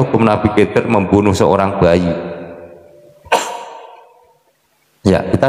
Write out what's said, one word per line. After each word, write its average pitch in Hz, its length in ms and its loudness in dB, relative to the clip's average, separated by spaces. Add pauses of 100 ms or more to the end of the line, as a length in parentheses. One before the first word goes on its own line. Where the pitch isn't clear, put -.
hukum 110 200 0
Nabi 107 280 0
Khidir 120 360 2
membunuh 101 440 2
seorang 95 480 0
bayi. 87 320 2 (3000)
Ya, 87 160 2
kita - 240 0